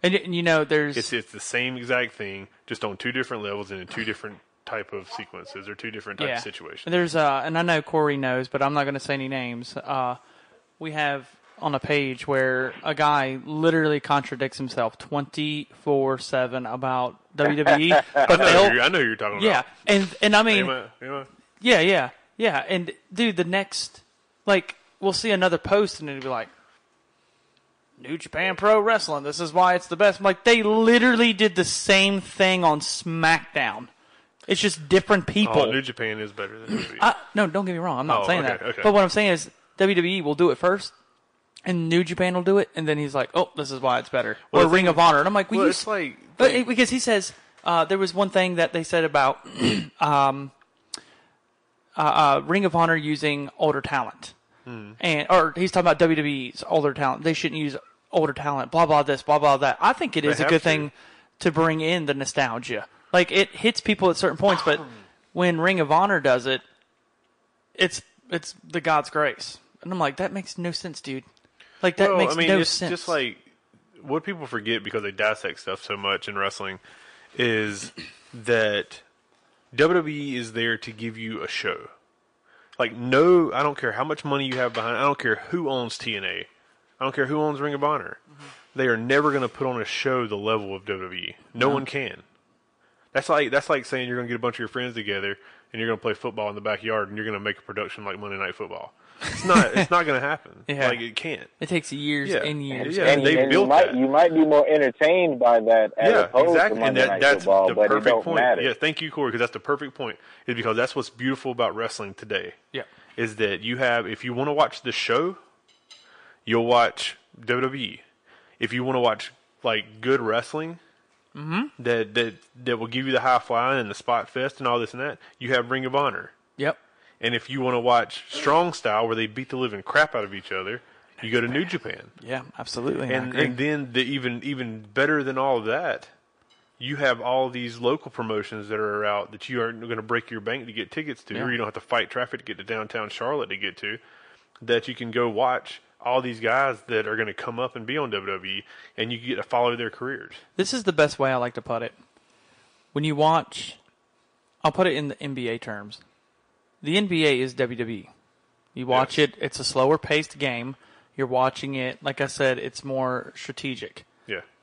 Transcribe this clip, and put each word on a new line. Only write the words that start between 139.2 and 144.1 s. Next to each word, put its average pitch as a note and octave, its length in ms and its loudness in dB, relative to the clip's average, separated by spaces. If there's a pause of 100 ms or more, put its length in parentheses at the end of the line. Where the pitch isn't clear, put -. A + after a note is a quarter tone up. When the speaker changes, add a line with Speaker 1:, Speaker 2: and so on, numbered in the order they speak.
Speaker 2:
that G#2+ 180 -16
you B2 100 -4
aren't A2+ 300 -6
gonna A2+ 140 -6
break A#2 260 -4
your A2+ 120 -10
bank A#2 260 -8
to A#2 60 -18
get G#2 180 -10
tickets D3+ 320 -10
to, - 100 -14
Speaker 1:
Yeah. A#2 120 -6
Speaker 2:
or B2+ 60 -4
you A#2+ 60 -2
don't A2+ 80 -2
have G#2+ 80 -2
to A2 60 -8
fight A2+ 320 -2
traffic B2 300 -6
to - 40 -20
get G#2 140 -10
to G2 40 -14
downtown G#2+ 460 -6
Charlotte A#2+ 400 -4
to G2 80 -6
get F#2+ 200 -6
to, G#2 200 -8 (640)